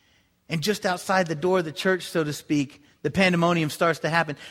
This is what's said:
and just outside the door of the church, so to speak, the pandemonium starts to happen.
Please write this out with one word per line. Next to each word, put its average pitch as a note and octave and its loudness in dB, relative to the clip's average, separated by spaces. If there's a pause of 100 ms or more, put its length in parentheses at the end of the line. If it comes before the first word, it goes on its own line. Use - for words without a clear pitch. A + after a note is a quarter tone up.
(480)
and D#3+ -2
just G3+ -2
outside F#3 0
the E3 -4
door F#3 2
of E3+ -2
the D#3 -8
church, F#3 -2
so E3 -2
to D3 -2
speak, C#3+ -4 (180)
the D3 -2
pandemonium E3+ 2
starts E3 0
to D#3+ -2
happen. D#3+ 0 (160)